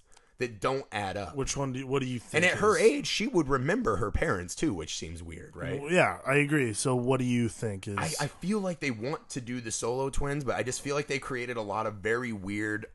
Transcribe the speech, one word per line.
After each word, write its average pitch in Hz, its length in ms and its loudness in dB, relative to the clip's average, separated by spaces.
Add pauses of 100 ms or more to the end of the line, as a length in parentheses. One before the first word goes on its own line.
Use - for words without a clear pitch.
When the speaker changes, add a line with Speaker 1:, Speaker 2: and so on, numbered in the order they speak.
(380)
Speaker 1:
that 113 220 -4
don't 135 320 0
add 98 240 -2
up. 101 180 -6
Speaker 2:
Which 135 220 -2
one 139 160 -2
do 123 80 -4
you, 135 60 -8
what 135 160 0
do 131 60 -2
you 123 100 -4
think 156 260 0
Speaker 1:
And 175 80 6
at 135 60 -2
her 208 180 6
Speaker 2:
is 160 60 4
Speaker 1:
age, 254 240 6
she - 200 0
would 175 220 2
remember 139 480 2
her 101 140 0
parents, 98 440 0
too, 151 200 2
which 78 240 -6
seems 82 240 -8
weird, 82 340 -14
right? 85 240 -4
Speaker 2:
Well, 143 100 -6
yeah, 120 360 4
I 135 100 4
agree. 143 380 4
So 127 220 2
what 127 240 2
do 127 60 0
you 120 220 4
think 104 400 -6
is 101 100 -4
Speaker 1:
I, 156 220 0
I 147 60 0
feel 196 340 -2
like 185 200 -4
they 143 100 0
want 117 400 -6
to 139 100 -8
do 123 200 -6
the 113 100 -8
Solo 127 400 -2
twins, 143 340 0
but 107 120 0
I 107 60 0
just 120 200 -4
feel 143 120 -2
like 147 120 -2
they 139 120 -2
created 123 380 -6
a 113 60 -2
lot 104 240 -2
of 107 100 -4
very 113 360 0
weird 107 640 -4